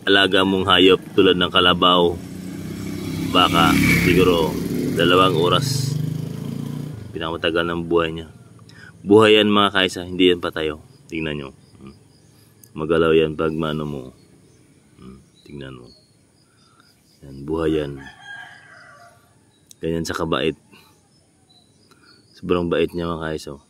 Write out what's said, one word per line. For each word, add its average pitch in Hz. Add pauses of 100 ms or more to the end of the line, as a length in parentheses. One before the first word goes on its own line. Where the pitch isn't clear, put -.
alaga 98
mong 95
hayop 92 (160)
tulad 92
ng 87
kalabaw, 90 (1160)
baka, 85 (320)
siguro 87 (480)
dalawang 90
oras, - (1200)
pinakamatagal 82
ng 85
buhay 82
niya. 80 (760)
Buhay 107
yan, 104
mga 101
ka-ice, 92
ha? 90
Hindi 90
yan 87
patay, 80
oh. 78 (280)
Tingnan 80
nyo. 67 (300)
Hmm. 67 (800)
Magalaw 80
yan 78
pag 80
mano 78
mo. 71 (960)
Hmm. 65 (240)
Tingnan 67
mo. 62 (1400)
Yan, 69
buhay 78
yan. 71 (1800)
Ganyan 82
sa 90
kabait. 80 (1800)
Sobrang 87
bait 80
niya, 87
mga 80
ka-ice, 78
oh. 71